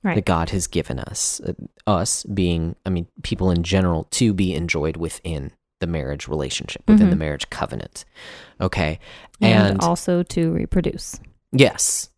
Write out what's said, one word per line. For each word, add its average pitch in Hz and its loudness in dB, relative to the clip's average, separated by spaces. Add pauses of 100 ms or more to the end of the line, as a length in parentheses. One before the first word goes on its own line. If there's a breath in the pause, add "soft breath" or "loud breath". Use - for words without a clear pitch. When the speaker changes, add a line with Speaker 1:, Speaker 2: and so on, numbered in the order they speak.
Speaker 1:
Right. 185 0
Speaker 2:
that 95 0
God 82 0
has 95 -2
given 64 -4
us, - -6
uh, - -4 (340)
us 101 0
being, 87 0 (100)
I 95 -4
mean, 87 -2 (160)
people 92 0
in 85 2
general, 87 0
to 110 2
be 92 0
enjoyed 80 -2
within 80 -6 (260)
the 87 -4
marriage 73 -4
relationship, - -6
within 214 10
Speaker 1:
Mm-hmm. 180 6
Speaker 2:
the 170 2
marriage 76 -4
covenant. - -8 (560 loud breath)
Okay. 85 0 (420 loud breath)
Speaker 1:
And 208 6
Speaker 2:
And 190 0
Speaker 1:
also 175 2
to 165 0
reproduce. - -2 (320)
Speaker 2:
Yes. - 2